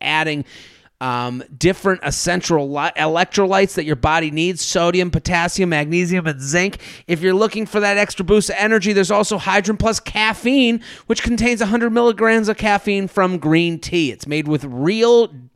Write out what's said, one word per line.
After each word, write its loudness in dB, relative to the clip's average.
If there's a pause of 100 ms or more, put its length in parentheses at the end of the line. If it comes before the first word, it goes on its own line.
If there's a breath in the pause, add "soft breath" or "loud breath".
adding, -2 (560 loud breath)
um, -2 (160)
different 2
essential 0
li-, -2
electrolytes 2
that -4
your -2
body 0
needs, -2
sodium, 0
potassium, -2
magnesium, 0
and -4
zinc. -2 (280 loud breath)
If -2
you're 2
looking 0
for -2
that 0
extra -2
boost 4
of -6
energy, 2
there's 2
also 0
Hydrant -2
Plus 0
caffeine, 0 (260 loud breath)
which -2
contains 0
a 0
hundred 0
milligrams 2
of -2
caffeine 0
from 0
green 2
tea. -2
It's -14
made -4
with 0
real 2 (280)